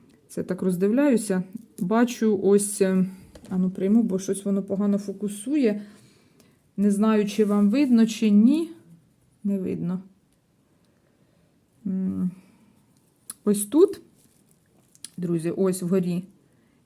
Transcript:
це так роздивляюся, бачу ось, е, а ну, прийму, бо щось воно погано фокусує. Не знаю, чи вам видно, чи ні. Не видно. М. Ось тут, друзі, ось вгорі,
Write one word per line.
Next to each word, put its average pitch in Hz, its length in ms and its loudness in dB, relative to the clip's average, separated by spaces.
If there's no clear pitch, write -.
це - 140 -8
так 185 200 -6
роздивляюся, 196 800 0
бачу 220 640 0
ось, 202 380 2
е, 185 260 2
а 185 100 -4
ну, 185 120 0
прийму, 196 320 2
бо 185 160 -2
щось 196 260 -6
воно 196 180 -2
погано 196 360 -2
фокусує. 208 840 -4
Не 202 140 2
знаю, 208 360 2
чи 214 180 0
вам 202 260 2
видно, 240 360 4
чи 220 240 -2
ні. 262 400 4
Не 202 140 -2
видно. 185 440 -6
М. 190 440 -4
Ось 208 200 0
тут, 370 360 2
друзі, 170 340 -4
ось 185 320 -2
вгорі, 180 420 -2